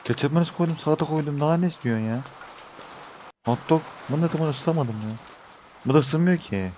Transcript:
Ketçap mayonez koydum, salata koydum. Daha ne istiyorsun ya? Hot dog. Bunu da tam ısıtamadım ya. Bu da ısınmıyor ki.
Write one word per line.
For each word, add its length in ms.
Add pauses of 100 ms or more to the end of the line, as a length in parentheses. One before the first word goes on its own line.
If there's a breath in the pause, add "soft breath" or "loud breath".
Ketçap 280
mayonez 200
koydum, 260
salata 280
koydum. 340
Daha 180
ne 100
istiyorsun 380
ya? 140 (1300)
Hot 240
dog. 120 (280)
Bunu 120
da 60
tam 220
ısıtamadım 460
ya. 200 (720)
Bu 80
da 40
ısınmıyor 400
ki. 400